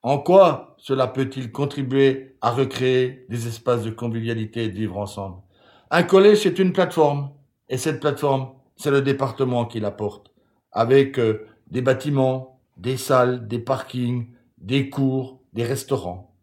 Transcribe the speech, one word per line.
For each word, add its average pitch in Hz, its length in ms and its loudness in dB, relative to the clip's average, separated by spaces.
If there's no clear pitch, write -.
En 240 160 0
quoi 180 600 4
cela 131 300 -2
peut-il 131 420 -6
contribuer 135 920 0
à 117 80 2
recréer 127 800 0
des 117 200 -6
espaces 120 340 -2
de 113 80 -6
convivialité 113 720 -6
et 110 40 -4
de 95 80 -8
vivre 101 220 -6
ensemble ? 98 400 -8
Un 170 140 4
collège, 202 380 6
c'est 180 180 0
une 185 120 4
plateforme, 147 580 0
et 131 100 -4
cette 156 200 -2
plateforme, 139 540 -2
c'est 143 160 -2
le 139 100 4
département 131 600 -2
qui 110 160 -8
la 104 100 -2
porte, - 420 -8
avec, 135 480 4
euh, 110 280 0
des 127 120 -6
bâtiments, 131 800 -2
des 123 220 -6
salles, 123 500 0
des 117 100 -6
parkings, 123 680 -4
des 135 320 -2
cours, 131 500 -2
des 117 100 -4
restaurants. 117 800 -6